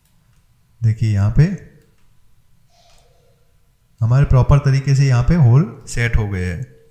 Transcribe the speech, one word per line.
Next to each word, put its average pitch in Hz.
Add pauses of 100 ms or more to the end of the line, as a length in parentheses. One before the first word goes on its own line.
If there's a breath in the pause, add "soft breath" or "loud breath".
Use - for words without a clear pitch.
(840)
देखिए 110
यहाँ 104
पे 170 (2250)
हमारे 123
proper 131
तरीके 135
से 139
यहाँ 123
पे 165
whole 143
set 117
हो 107
गए 90
हैं। 127 (240)